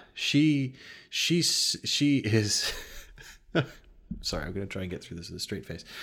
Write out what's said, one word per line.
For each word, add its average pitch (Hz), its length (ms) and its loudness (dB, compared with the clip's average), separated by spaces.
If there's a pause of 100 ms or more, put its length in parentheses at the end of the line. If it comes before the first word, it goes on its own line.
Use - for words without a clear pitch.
(140)
she, 143 600 4 (340)
she's, - 760 2
she 143 340 4
is, 107 540 2 (800)
<laughs> 160 100 2 (580)
sorry, 80 240 -4
I'm 85 80 -8
gonna 98 140 -4
try 95 160 -6
and 90 80 -6
get 87 120 -8
through - 140 -12
this 82 140 -12
with 85 60 -10
a 87 40 -10
straight - 260 -6
face. 82 180 -10 (180)